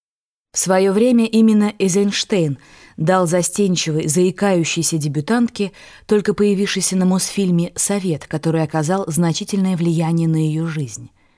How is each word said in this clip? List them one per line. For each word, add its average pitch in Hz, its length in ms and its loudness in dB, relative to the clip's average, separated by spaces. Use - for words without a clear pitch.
В - 60 -6
своё 190 340 2
время 233 320 4
именно 214 520 4
Эйзенштейн 190 800 0
дал 180 320 2
застенчивой, 165 800 0
заикающейся 175 880 0
дебютантке, 165 760 -2
только 208 260 2
появившейся 196 640 0
на 185 100 2
Мосфильме, 185 680 0
совет, 185 500 -4
который 160 380 -2
оказал 160 440 -2
значительное 175 680 -2
влияние 165 500 0
на 160 100 2
её 156 280 -2
жизнь. 143 460 -8